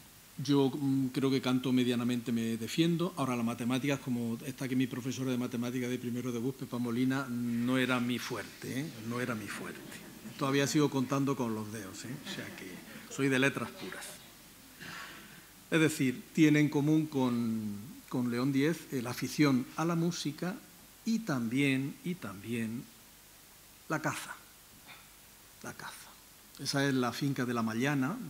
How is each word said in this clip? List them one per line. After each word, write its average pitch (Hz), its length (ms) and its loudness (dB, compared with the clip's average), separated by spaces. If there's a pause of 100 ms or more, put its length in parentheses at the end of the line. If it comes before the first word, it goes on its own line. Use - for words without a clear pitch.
(400)
Yo, 139 280 4
mm, 135 380 2
creo 131 220 0
que 131 120 2
canto 127 320 2
medianamente, 120 580 2
me 113 240 0
defiendo. 165 640 0
Ahora, 127 180 0
las 120 100 0
matemáticas, 123 540 0
como 117 460 -2
está 135 180 -6
aquí 127 140 0
mi 131 100 4
profesora 127 420 -4
de 127 80 0
matemáticas 123 520 -2
de 123 100 -2
primero 120 320 -4
de 117 80 -4
bus, 131 160 -2
Pepa 123 220 -6
Molina, 131 500 2
no 120 500 0
era 127 220 2
mi 120 180 0
fuerte, 107 600 -6
¿eh? 156 100 -4 (200)
No 120 100 -2
era 123 160 -2
mi 104 120 -6
fuerte. - 340 -8 (560)
Todavía 139 300 2
sigo 147 220 4
contando 135 460 0
con 120 180 0
los 107 200 -6
dedos, 98 320 -10
¿eh? 120 100 -8 (100)
O 98 80 -8
sea 113 120 -8 (100)
que - 160 -12 (420)
soy 139 140 2
de 135 120 4
letras 131 320 2
puras. - 340 -10 (1600)
Es 160 120 4
decir, 143 500 2
tiene 151 300 8
en 147 80 6
común 151 380 4
con 117 920 0 (100)
con 123 220 0
León 123 200 2
diez, 143 400 0
eh, 135 100 -2
la 120 100 -4
afición 131 540 4 (120)
a 160 80 0
la 170 100 2
música 170 600 -2 (500)
y 226 140 2
también, 135 840 2
y 175 120 -4
también 113 680 -4 (1040)
la 156 140 -2
caza. - 340 -4 (1300)
La - 100 -10
caza. - 200 -12 (640)
Esa 139 280 2
es 139 60 4
la 123 200 2
finca 135 320 0
de 120 80 0
la 120 80 2
Mallana, 131 560 2 (120)